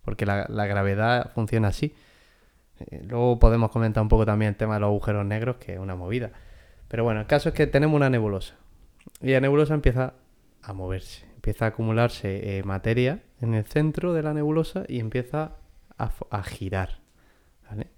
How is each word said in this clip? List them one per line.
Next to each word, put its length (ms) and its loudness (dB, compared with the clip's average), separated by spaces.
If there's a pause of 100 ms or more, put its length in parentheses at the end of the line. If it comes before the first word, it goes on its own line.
porque 220 -4
la, 220 0
la 200 -2
gravedad 640 0
funciona 360 2
así. 240 -2 (840)
Eh, 280 -14
luego 320 2
podemos 320 8
comentar 300 0
un 80 0
poco 160 6
también 240 2
el 60 -2
tema 200 -2
de 60 0
los 60 2
agujeros 380 0
negros, 320 -4
que 160 -12
es 60 -8
una 160 -8
movida. 360 -6 (560)
Pero 160 -2
bueno, 180 2
el 60 -6
caso 220 2
es 60 -4
que 120 2
tenemos 280 2
una 140 4
nebulosa. 460 -2 (680)
Y 100 0
la 100 4
nebulosa 320 2
empieza 400 2 (480)
a 120 -14
moverse. 520 -8 (100)
Empieza 300 -2
a 40 2
acumularse, 880 -2
eh, 40 -6
materia 580 0 (200)
en 120 0
el 120 0
centro 480 -2
de 100 -2
la 100 -2
nebulosa 540 -2
y 120 -6
empieza 540 -4 (440)
a 120 -4
fo-, 220 -8
a 120 -4
girar, 560 -6 (680)
¿vale? 180 -10 (100)